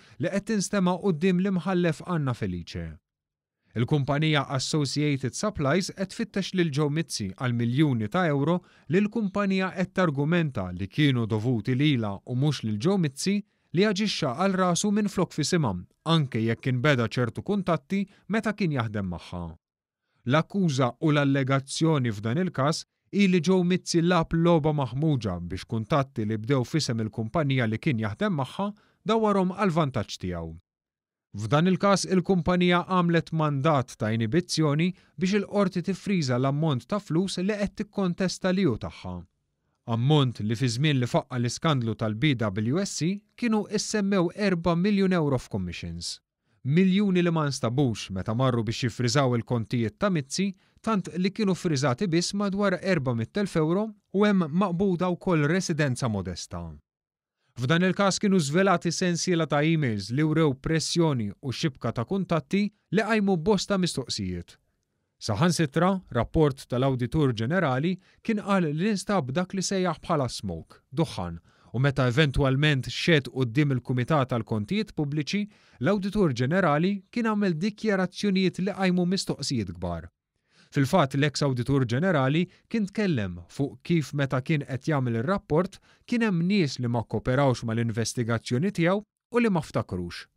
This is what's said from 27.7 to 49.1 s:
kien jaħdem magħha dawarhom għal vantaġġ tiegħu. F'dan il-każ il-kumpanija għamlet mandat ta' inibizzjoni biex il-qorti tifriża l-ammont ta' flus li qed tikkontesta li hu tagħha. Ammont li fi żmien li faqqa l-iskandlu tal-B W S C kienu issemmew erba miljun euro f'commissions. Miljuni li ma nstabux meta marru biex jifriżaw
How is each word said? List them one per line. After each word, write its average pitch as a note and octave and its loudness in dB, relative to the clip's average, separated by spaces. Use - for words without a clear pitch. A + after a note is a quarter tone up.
kien A#2+ 0
jaħdem E3 -2
magħha C#3+ -4
dawarhom G3+ 2
għal G3 2
vantaġġ C3 -2
tiegħu. E2+ -6
F'dan C#3+ 6
il-każ G3 4
il-kumpanija F3+ 4
għamlet E3+ 2
mandat D3 2
ta' G#2+ 0
inibizzjoni D3 2
biex F#3+ 0
il-qorti F#3+ 0
tifriża F3 -2
l-ammont C#3 0
ta' G#3 -4
flus F#3 -2
li G3 -2
qed G3 -4
tikkontesta F#3+ -2
li F#3 2
hu A#2 2
tagħha. F2+ -10
Ammont C3 2
li G#2+ -2
fi C3 0
żmien C3+ 0
li B2 0
faqqa C3 -2
l-iskandlu A#2+ 0
tal-B A2 0
W A2 0
S - -8
C D#3+ 0
kienu A3 0
issemmew G3 0
erba F3+ 0
miljun F#3+ 2
euro C#3+ 0
f'commissions. F2 -8
Miljuni F#3 4
li F3 2
ma D#3+ 0
nstabux B2+ -2
meta F#2+ -4
marru A#2+ 2
biex A#2 -2
jifriżaw B2 0